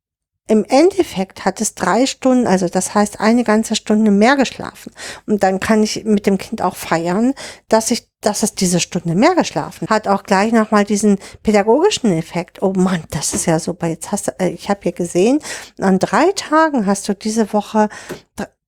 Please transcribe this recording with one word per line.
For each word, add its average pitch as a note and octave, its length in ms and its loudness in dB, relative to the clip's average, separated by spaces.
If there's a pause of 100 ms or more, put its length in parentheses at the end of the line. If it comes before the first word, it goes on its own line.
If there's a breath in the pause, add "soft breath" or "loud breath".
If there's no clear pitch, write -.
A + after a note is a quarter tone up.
(500)
im A3 140 4
Endeffekt D4+ 800 0
hat - 160 -2
es - 160 -6
drei G3+ 300 2
Stunden, B3+ 420 0
also F#3 220 2
das - 260 -4
heißt G#3 240 0
eine A#3 240 2
ganze G#3+ 320 0
Stunde G#3+ 360 2
mehr A3+ 260 4
geschlafen. - 560 -6 (320 loud breath)
Und G#3 180 0
dann F#3+ 160 2
kann G#3+ 240 2
ich - 220 -4
mit G#3 200 0
dem G3 120 2
Kind - 240 -10
auch F#3 160 -4
feiern, F3+ 560 -2 (340 loud breath)
dass A3 240 0
ich, - 160 -4 (140)
dass - 220 -2
es - 120 -2
diese F3+ 240 0
Stunde E3+ 340 -4
mehr D4 220 2
geschlafen - 540 -4
hat. G#3+ 180 0
Auch G3 160 0
gleich G#3 300 2
nochmal G#3+ 320 2
diesen G#3 320 2 (260 loud breath)
pädagogischen A3 680 2
Effekt. - 480 -6
Oh F#3+ 100 0
Mann, F#3 380 0
das - 240 -6
ist G#3 120 -6
ja D#3+ 140 2
super. E3+ 280 -6
Jetzt - 260 -6
hast - 160 -4
du, - 100 -8
äh, F#3 80 0
ich - 220 -6
hab G3+ 140 -4
hier F3 100 -2
gesehen, F#3+ 460 0 (420 loud breath)
an F#3+ 180 2
drei B3+ 340 2
Tagen D4 520 0
hast - 240 -2
du G3 40 -2
diese A3 380 -2
Woche G#3+ 380 0 (480 loud breath)
dr-, - 120 -10 (180)